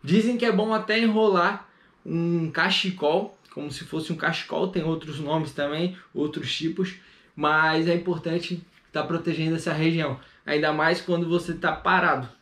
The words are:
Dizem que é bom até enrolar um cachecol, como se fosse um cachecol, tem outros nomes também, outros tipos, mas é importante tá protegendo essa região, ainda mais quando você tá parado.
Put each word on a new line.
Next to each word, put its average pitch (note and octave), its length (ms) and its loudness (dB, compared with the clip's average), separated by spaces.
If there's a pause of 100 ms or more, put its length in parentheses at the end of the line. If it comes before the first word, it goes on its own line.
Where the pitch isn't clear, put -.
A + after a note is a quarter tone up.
Dizem A3 360 4
que A#3 80 0
é A3+ 80 4
bom G#3+ 200 2
até G#3+ 260 0
enrolar G#3+ 680 2 (380)
um E3 440 0
cachecol, F#3 880 0 (160)
como C#3+ 160 -8
se - 140 -12
fosse D#3 300 -6
um - 20 -2
cachecol, E3 540 -2
tem F3+ 160 -2
outros D#3+ 340 -4
nomes D3+ 320 -2
também, D#3 460 -2 (160)
outros D3+ 420 -4
tipos, F3 400 -4 (400)
mas D#3 520 2
é E3+ 60 4
importante E3+ 720 -2 (280)
tá D3 120 -2
protegendo D#3+ 540 -2
essa E3 140 -2
região, D#3 480 0 (240)
ainda D3+ 300 0
mais D#3+ 280 2
quando E3+ 280 0
você E3+ 240 0
tá E3 180 -2
parado. D#3+ 560 0 (140)